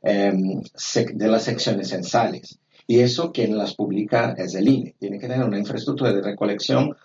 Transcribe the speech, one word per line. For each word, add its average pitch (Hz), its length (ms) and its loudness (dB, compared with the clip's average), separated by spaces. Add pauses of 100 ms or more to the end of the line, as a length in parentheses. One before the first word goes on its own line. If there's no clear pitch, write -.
em, 98 600 2 (120)
sec-, - 400 -2
de 107 140 0
las 110 160 4
secciones 101 460 -2
censales. 90 720 -2 (280)
Y 120 140 6
eso 165 300 2
quien 107 260 0
las 101 180 -2
publica 107 600 0
es 90 180 -6
el 98 120 2
ine. 123 300 2
Tiene 101 220 -8
que 123 80 -8
tener 127 180 0
una 101 140 0
infraestructura 123 520 -2
de 98 100 2
recolección, 107 840 0